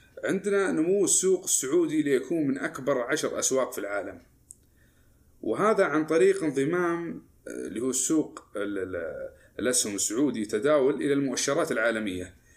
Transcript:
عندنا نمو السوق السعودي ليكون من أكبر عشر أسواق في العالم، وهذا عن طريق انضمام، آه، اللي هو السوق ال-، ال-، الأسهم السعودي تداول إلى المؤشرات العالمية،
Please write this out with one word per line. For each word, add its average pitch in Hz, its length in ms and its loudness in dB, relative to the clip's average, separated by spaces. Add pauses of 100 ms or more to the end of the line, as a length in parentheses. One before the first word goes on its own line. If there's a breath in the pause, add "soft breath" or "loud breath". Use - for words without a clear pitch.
(240 loud breath)
عندنا 190 480 0
نمو 175 340 2
السوق 185 380 2
السعودي 156 580 0
ليكون 143 460 2
من 135 100 0
أكبر 139 440 -2
عشر 123 380 -2
أسواق 127 320 0
في - 60 -8
العالم، 101 440 -6 (1200 soft breath)
وهذا 196 440 4
عن 151 200 0
طريق 175 380 4
انضمام، 165 800 -2 (240)
آه، - 40 -12
اللي 64 280 -8
هو 131 100 -2
السوق 151 540 0 (120)
ال-، 101 220 -4
ال-، 90 520 -6 (300 soft breath)
الأسهم 113 360 0
السعودي 110 500 0
تداول 135 500 2
إلى 143 180 0
المؤشرات 139 580 0
العالمية، 107 640 -2 (220 soft breath)